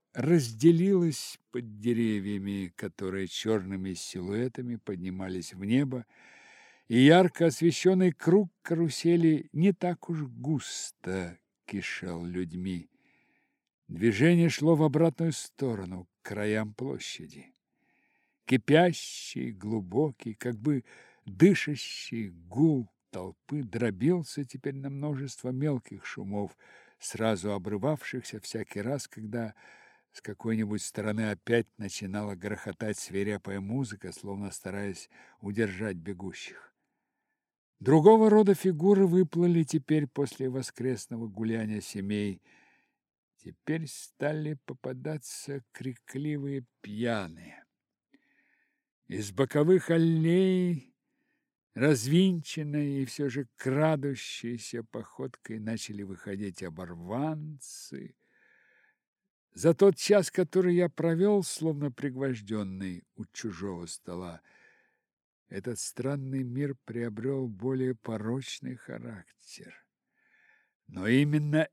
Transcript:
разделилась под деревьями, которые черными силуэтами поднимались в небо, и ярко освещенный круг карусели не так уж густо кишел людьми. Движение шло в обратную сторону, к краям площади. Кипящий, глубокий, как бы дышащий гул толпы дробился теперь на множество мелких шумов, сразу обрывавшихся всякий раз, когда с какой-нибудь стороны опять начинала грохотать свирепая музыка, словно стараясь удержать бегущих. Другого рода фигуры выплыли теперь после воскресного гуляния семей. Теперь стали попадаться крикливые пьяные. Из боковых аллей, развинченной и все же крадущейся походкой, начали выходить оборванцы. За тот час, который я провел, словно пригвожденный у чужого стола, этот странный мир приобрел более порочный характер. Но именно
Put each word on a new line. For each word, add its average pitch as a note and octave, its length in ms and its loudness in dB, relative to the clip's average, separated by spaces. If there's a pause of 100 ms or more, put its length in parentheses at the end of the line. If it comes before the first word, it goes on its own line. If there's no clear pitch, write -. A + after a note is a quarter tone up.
(140)
разделилась E3 1300 4 (120)
под A2 280 -10
деревьями, G2+ 960 0
которые F#2+ 520 -6
черными F#2+ 640 -2
силуэтами A#2 840 -6
поднимались F#2 760 -8
в F#2 100 -12
небо, B2+ 420 0 (800)
и A#2 120 4
ярко E3 480 8
освещенный F3+ 640 4
круг F3+ 400 4 (100)
карусели E3 920 2
не F3+ 200 6
так F3 360 -4
уж D#3+ 140 -4
густо A#2 1160 -6 (260)
кишел F2 580 -6
людьми. F2+ 640 -6 (1000)
Движение B2+ 640 4
шло D#3 260 4
в D3+ 80 4
обратную D#3 480 2
сторону, F#2+ 760 -6 (140)
к - 60 -16
краям G#2+ 460 -2
площади. - 800 -10 (920)
Кипящий, C3 1080 2
глубокий, G#2+ 800 -4
как A#2 260 -6
бы C3+ 240 0 (420)
дышащий A#2+ 1040 2
гул A2 600 0 (220)
толпы F#2+ 520 -8
дробился A#2+ 800 0
теперь C3 320 -10
на C#3 140 -10
множество C#3 600 -6
мелких B2+ 560 -4
шумов, G2+ 500 -6 (440)
сразу G#2 540 -2
обрывавшихся G#2+ 840 -6
всякий G#2 420 -8
раз, B2+ 260 -6
когда A2 480 -8 (560)
с - 100 -20
какой-нибудь G#2+ 600 -2
стороны G#2+ 500 -4
опять A#2 360 0 (100)
начинала G2+ 580 -6
грохотать G2+ 640 -6
свирепая G2 640 -4
музыка, G#2 500 -6
словно G2 400 -8
стараясь G2 580 -8 (320)
удержать G2+ 560 -2
бегущих. F2+ 720 -12 (1080)
Другого F#3+ 500 8
рода G#3 240 8
фигуры F#3+ 520 4
выплыли F3 580 4
теперь D3+ 440 0
после C3+ 420 -4
воскресного A#2+ 800 -6
гуляния G#2+ 540 -4
семей. G2+ 600 -4 (1000)
Теперь D3+ 440 -6
стали D3+ 760 -6
попадаться C3 960 -10 (120)
крикливые C#3 920 -8 (140)
пьяные. G#2+ 840 -6 (1400)
Из G2+ 260 -8
боковых D3+ 560 4
аллей, E3+ 1080 2 (800)
развинченной D3 1300 2
и C3 40 0
все C#3+ 220 -4
же B2+ 300 -6
крадущейся C3+ 1300 -2
походкой, A2+ 760 -12
начали G#2+ 440 -6
выходить G2 600 -8
оборванцы. G#2 1500 -10 (1400)
За D3+ 200 2
тот G3 240 6
час, G3+ 340 2
который F3+ 440 2
я F3 120 4
провел, E3+ 560 2
словно D3 480 -4
пригвожденный G#2+ 1120 -6 (140)
у - 80 -10
чужого F2 640 -10
стола, F2 540 -12 (1080)
этот G2+ 300 -8
странный C3+ 640 -6
мир C3 320 -4 (100)
приобрел A#2+ 640 -4
более B2+ 460 -2
порочный A#2+ 840 -8
характер. - 1080 -16 (1040)
Но F#2 200 -6
именно D3 640 2